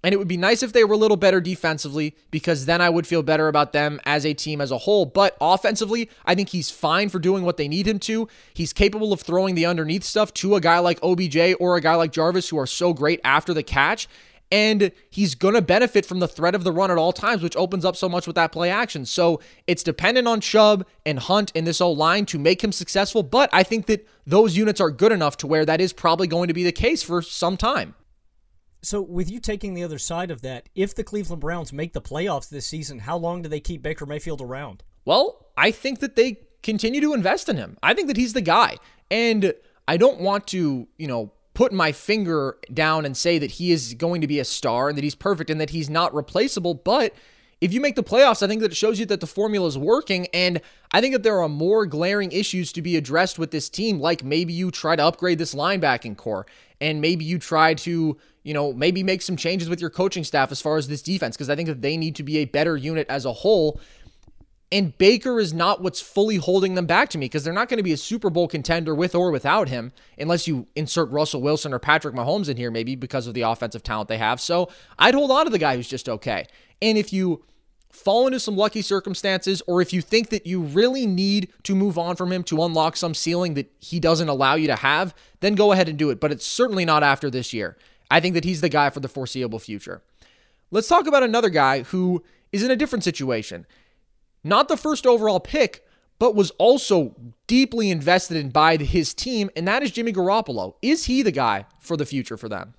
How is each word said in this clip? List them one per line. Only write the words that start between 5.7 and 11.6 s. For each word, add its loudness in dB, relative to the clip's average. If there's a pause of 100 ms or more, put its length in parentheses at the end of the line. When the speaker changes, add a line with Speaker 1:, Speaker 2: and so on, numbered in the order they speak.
Speaker 1:
I 2
think 0
he's -6
fine 0
for -4
doing 0
what 0
they -4
need -2
him 0
to. -2 (280)
He's -4
capable 2
of -2
throwing 0
the 2
underneath -2
stuff 0
to 2
a 4
guy 6
like 2
O 4
B 0
J 4
or 2